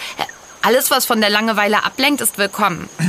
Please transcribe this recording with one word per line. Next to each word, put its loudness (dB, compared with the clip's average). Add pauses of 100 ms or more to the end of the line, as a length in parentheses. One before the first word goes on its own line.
(600)
Alles, 2
was 2
von 0
der 2
Langeweile 0
ablenkt, 0
ist -4
willkommen. -2 (220)